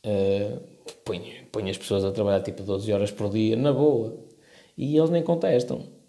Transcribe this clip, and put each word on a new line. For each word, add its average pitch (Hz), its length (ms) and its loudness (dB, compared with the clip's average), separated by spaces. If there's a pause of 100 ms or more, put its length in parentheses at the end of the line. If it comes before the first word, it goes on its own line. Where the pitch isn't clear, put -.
eh, 101 540 0 (480)
põe, - 440 -10
põe 101 200 -4
as 92 80 -6
pessoas 98 260 0
a 98 80 0
trabalhar 101 280 2
tipo 98 220 -8
doze 101 300 -2
horas 101 180 0
por 104 200 -4
dia, 110 260 2
na 139 160 2
boa, 127 420 2 (640)
e 147 200 0
eles 160 120 6
nem 170 140 2
contestam - 760 0 (100)